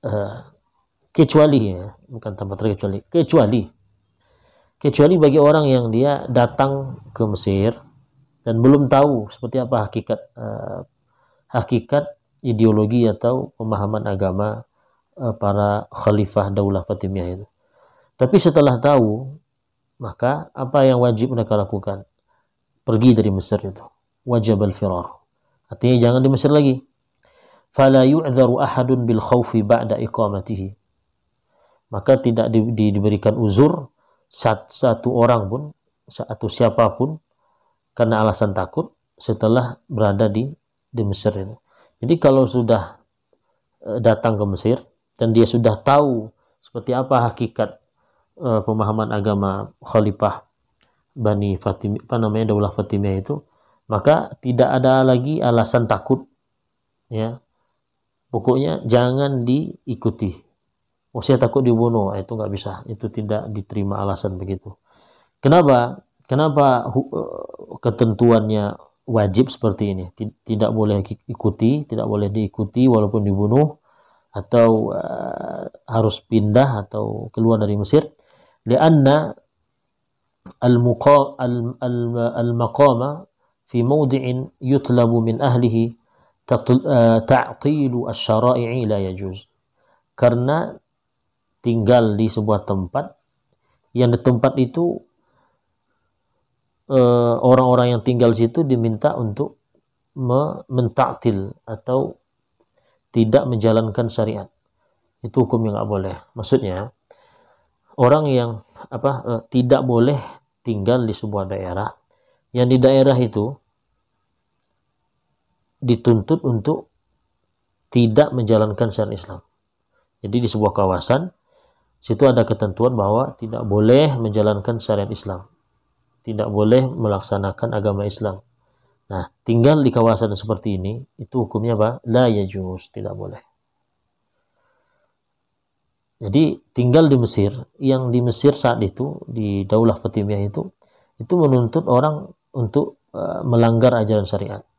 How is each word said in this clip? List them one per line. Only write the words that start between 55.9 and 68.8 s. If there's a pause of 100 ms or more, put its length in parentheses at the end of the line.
ya. (880)
Pokoknya
jangan
diikuti. (800)
"Oh,
saya
takut
dibunuh,"
itu
nggak
bisa.
Itu
tidak
diterima
alasan
begitu. (640)
Kenapa? (240)
Kenapa
hu-,
eh,
ketentuannya (300)